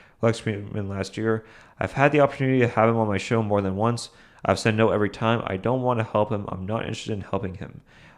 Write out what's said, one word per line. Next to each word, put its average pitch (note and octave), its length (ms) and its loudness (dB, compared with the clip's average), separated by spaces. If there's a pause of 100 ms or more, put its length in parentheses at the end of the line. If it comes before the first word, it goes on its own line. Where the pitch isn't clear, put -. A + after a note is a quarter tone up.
(220)
Lex A2+ 180 2
Friedman G#2 480 -6
last G2 280 -6
year. A2 280 0 (340)
"I've G2 140 -2
had C#3 180 2
the D3 100 4
opportunity C3+ 380 2
to A#2+ 80 6
have A2+ 220 4
him A2+ 80 2
on A2+ 100 2
my G2+ 100 0
show A2+ 280 0
more G#2 180 2
than F#2+ 140 -2
once. A#2 340 -2 (340)
I've F#2+ 140 2
said A2 180 2
no A2 140 4
every G#2 180 2
time. A2+ 380 0
I G2 100 -2
don't A#2+ 260 0
want B2 180 2
to A2 40 0
help G#2+ 280 0
him. G2+ 160 -4
I'm F#2 180 -8
not A2 160 -4
interested - 300 -6
in G2+ 80 -6
helping F#2 340 -4
him." E2+ 280 -14 (340)